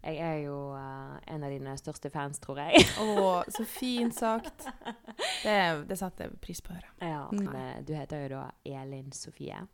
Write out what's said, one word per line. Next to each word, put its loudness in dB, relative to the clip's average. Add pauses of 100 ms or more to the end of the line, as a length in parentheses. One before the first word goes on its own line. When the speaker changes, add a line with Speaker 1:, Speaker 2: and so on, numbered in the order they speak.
Speaker 1:
Jeg -2
er 2
jo, -2 (180)
eh, -8
en -4
av -2
dine -4
største -6
fans, -2
tror -6
jeg. 10 (200)
Speaker 2:
Å, 6
så -2
fint 0
sagt. -2 (800)
Det, 4 (340)
det -2
setter -4
jeg -10
pris -8
på -10
å -8
høre. -14 (100)
Speaker 1:
Ja, -2
Speaker 2:
Mm. 2
Speaker 1:
men, -2
eh, -6
du -4
heter -4
jo -4
da -6 (140)
Elin -8
Sofie. -10 (160)